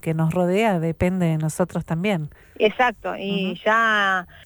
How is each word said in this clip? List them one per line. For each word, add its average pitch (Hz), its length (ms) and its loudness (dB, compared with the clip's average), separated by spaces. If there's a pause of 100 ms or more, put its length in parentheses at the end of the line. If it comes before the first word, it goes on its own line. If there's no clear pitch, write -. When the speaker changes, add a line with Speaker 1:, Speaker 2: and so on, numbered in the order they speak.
Speaker 1:
que 165 100 -2
nos 160 180 0
rodea 180 480 2
depende 180 460 0
de 160 120 2
nosotros 156 480 -2
también. 170 440 -2 (300)
Speaker 2:
Exacto, 214 580 0
y 185 360 -4
Speaker 1:
Ujú. 170 120 -12
Speaker 2:
ya 208 600 2 (180)